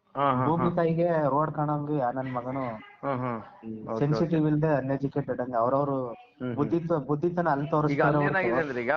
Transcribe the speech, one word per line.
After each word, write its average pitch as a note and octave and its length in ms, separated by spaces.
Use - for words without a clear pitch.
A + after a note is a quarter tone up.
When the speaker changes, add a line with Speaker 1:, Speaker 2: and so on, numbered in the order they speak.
Speaker 1:
ಹಾ, C#3 200
ಹಾ, B2+ 100
Speaker 2:
ಭೂಮಿ E3+ 240
Speaker 1:
ಹಾ. F3 60
Speaker 2:
ತಾಯಿಗೆ E3+ 320
ರೋಡ್ D3 240
ಕಾಣೋಂಗೆ D3 420
ಯಾ B2 160
ನನ್ C3 220
ಮಗನು B2+ 320
Speaker 1:
ಹ್ಮ್, C#3 180
ಹ್ಮ್. A#2+ 200
Speaker 2:
ಈ A2 240
Speaker 1:
ಓಕೆ, A2+ 120
Speaker 2:
ಸೆನ್ಸಿಟಿವ್ D#3 420
Speaker 1:
ಓಕೆ. D3+ 80
Speaker 2:
ಇಲ್ದೆ D3+ 180
ಅನ್ಎಜುಕೇಟೆಡ್ C3+ 760
ಹಂಗೆ B2 140
ಅವ್ರವ್ರು C3+ 420
Speaker 1:
ಹ್ಮ್, A2+ 80
ಹ್ಮ್. B2 160
Speaker 2:
ಬುದ್ಧಿತ್ವ, E3 440
ಬುದ್ಧಿತನ E3+ 480
ಅಲ್ಲಿ C#3+ 180
Speaker 1:
ಈಗ D#3 60
Speaker 2:
ತೋರಿಸ್ತಾರೆ D3 360
Speaker 1:
ಅಲ್ಲಿ D3 120
Speaker 2:
ಹೊರತು C#3+ 120
Speaker 1:
ಏನಾಗಿದೆ - 300
ಅಂದ್ರೆ B2+ 200
ಈಗ A#2+ 160